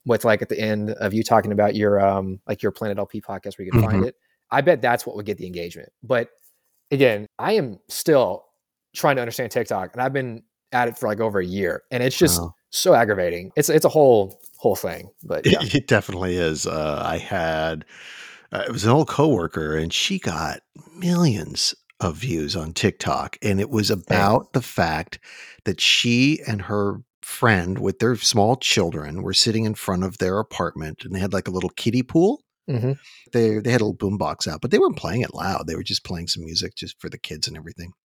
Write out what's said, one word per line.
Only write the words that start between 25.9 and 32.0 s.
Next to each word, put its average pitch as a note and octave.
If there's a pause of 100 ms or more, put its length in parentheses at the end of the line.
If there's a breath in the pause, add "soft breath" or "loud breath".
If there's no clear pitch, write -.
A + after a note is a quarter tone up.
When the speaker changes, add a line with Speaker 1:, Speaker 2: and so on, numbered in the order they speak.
Speaker 2:
and G#2
her G2+ (220)
friend F#2+
with F#2+
their A#2
small A2
children D#2+
were F#2
sitting A2+
in G#2+
front F#2
of F#2+
their F#2
apartment, E2
and B2+
they F#2+
had, F#2+
like, F#2+
a -
little F2+
kiddie A#2+